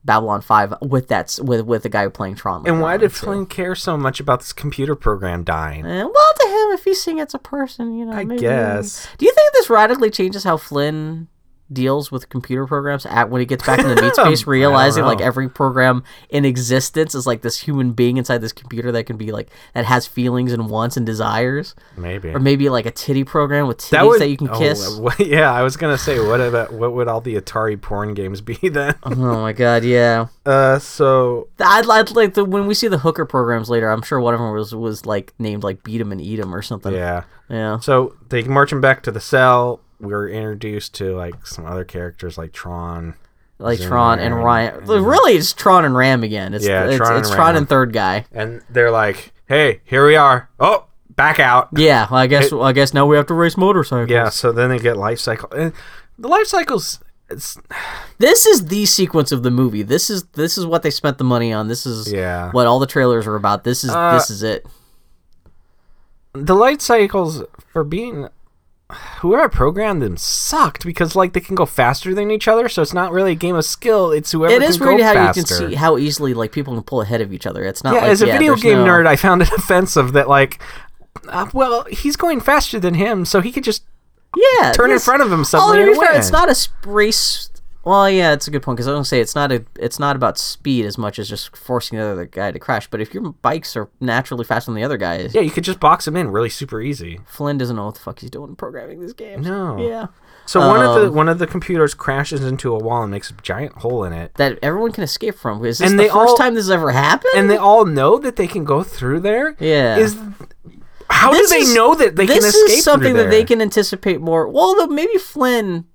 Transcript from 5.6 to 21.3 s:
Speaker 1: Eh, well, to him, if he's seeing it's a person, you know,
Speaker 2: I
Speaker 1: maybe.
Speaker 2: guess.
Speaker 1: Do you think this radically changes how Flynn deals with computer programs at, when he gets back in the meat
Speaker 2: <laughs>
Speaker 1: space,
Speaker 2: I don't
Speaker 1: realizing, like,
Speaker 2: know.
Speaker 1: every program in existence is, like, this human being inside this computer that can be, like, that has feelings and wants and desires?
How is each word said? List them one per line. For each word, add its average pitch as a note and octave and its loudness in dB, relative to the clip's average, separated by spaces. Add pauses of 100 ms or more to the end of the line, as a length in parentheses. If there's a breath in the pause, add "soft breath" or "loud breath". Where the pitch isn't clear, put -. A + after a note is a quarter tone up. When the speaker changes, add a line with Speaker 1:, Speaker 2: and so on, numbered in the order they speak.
Speaker 1:
Eh, F3+ -6
well, C#5+ 4
to A#4+ 4
him, G#4+ 0
if F#4 -6
he's F#4+ -2
seeing E4 -6
it's D4+ -10
a C4+ -12
person, B3+ -10
you A#3 -10
know, A3+ -10
Speaker 2:
I G#3 -6
Speaker 1:
maybe. A#3+ -6
Speaker 2:
guess. G#2 -4 (100)
Speaker 1:
Do C#4+ -2
you A#4+ 8
think D5+ 4
this B4+ 2
radically A3 4
changes G3 -4
how E3+ 0
Flynn D#3 -6 (460)
deals C3+ -2
with B2+ -10
computer B2+ -6
programs C#3+ -4
at, A2+ 0
when B2 -2
he B2 0
gets B2+ -6
back C3 2
in C3+ 2
the - 4
meat C5+ 2
Speaker 2:
<laughs> - -
Speaker 1:
space, - 2
Speaker 2:
I - 4 (200)
don't - -8
Speaker 1:
realizing, C3+ 2
like, B2+ 0
Speaker 2:
know. G2 -2
Speaker 1:
every B2+ -2
program B2+ 0 (280 loud breath)
in C#3+ 0
existence B2+ -2
is, C3 -6
like, A#2+ -4
this A#2 -6
human C3+ -2
being B2 0
inside B2 -2
this A2 -8
computer A#2 -10
that A2+ -4
can A2+ -10
be, G#2+ -8
like, G#2+ -10 (240 soft breath)
that A#2 -4
has B2 2
feelings B2 -2
and A2+ -4
wants A2+ -4
and B2 -2
desires? A2+ -4 (220 soft breath)